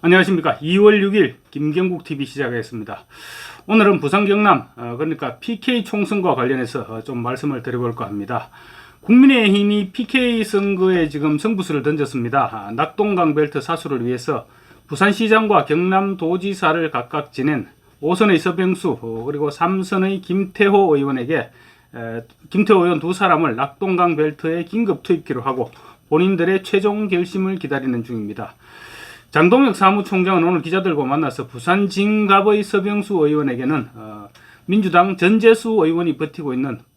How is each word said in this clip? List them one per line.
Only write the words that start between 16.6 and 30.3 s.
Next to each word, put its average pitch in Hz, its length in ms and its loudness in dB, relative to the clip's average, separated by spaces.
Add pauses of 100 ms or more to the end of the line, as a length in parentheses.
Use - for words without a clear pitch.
각각 127 420 -8
지낸 135 340 -2 (320)
오 160 160 0
선의 190 240 4
서병수, 180 640 -2
어, 113 240 -10
그리고 143 260 -4
삼 190 320 -2
선의 190 380 -2
김태호 196 720 2
의원에게, 139 400 -2
에, 117 880 -10 (260)
김태호 196 320 2
의원 175 200 0
두 170 100 -4
사람을 165 460 2
낙동강 175 580 -2
벨트에 156 480 -2
긴급 202 400 -2
투입키로 147 380 -4
하고 127 280 -4 (380)
본인들의 185 560 2
최종 208 460 -2
결심을 185 480 -2
기다리는 131 480 -4
중입니다. 107 500 -10 (760)
장동혁 214 460 4
사무총장은 190 680 2